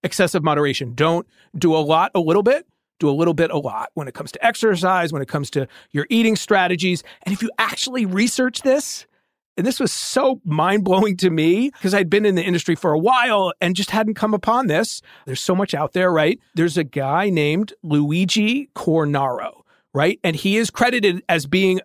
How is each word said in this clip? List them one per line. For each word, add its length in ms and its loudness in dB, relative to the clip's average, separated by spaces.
Excessive 400 0
moderation. 520 0
Don't 320 0
do 180 2
a 40 2
lot, 360 2
a 60 2
little 220 2
bit. 240 2
Do 120 2
a 20 2
little 220 2
bit, 160 0
a 80 -2
lot 340 -8
when 160 -8
it 60 -16
comes 180 -12
to 100 -12
exercise, 680 0
when 80 -4
it 80 -6
comes 220 -6
to 180 -4
your 180 -4
eating 260 2
strategies. 680 0
And 100 -2
if 80 -8
you 160 -6
actually 480 -2
research 560 -2
this, 440 -2
and 80 0
this 120 -2
was 140 -2
so 540 0
mind-blowing 720 2
to 100 2
me 440 2
'cause 200 -4
I'd 160 2
been 160 2
in 120 2
the 60 0
industry 320 0
for 180 0
a 60 2
while 600 2
and 160 0
just 140 -4
hadn't 240 0
come 180 -2
upon 360 0
this. 340 -2
There's 160 -8
so 120 0
much 200 -2
out 180 -4
there, 180 2
right? 300 2
There's 240 0
a 60 0
guy 440 -2
named 540 0
Luigi 920 0
Cornaro, 880 -2
right? 320 2
And 100 2
he 220 0
is 140 0
credited 580 0
as 160 2
being 400 2